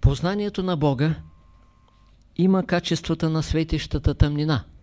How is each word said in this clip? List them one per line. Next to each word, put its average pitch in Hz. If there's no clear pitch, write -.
Познанието 190
на 185
Бога 147
има 185
качествата 170
на 156
светещата 156
тъмнина. 147